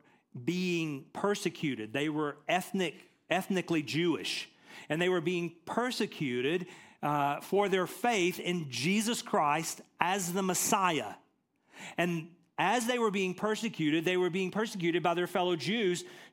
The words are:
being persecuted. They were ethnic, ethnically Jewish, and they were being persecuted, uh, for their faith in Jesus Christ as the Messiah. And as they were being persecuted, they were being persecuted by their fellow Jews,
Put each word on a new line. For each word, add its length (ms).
being 680
persecuted. 800
They 180
were 280
ethnic, 600
ethnically 500
Jewish, 680
and 120
they 80
were 120
being 340
persecuted, 1000
uh, 380
for 280
their 200
faith 520
in 300
Jesus 540
Christ 580
as 340
the 100
Messiah. 720
And 300
as 300
they 120
were 120
being 240
persecuted, 680
they 140
were 120
being 220
persecuted 500
by 120
their 140
fellow 280
Jews, 480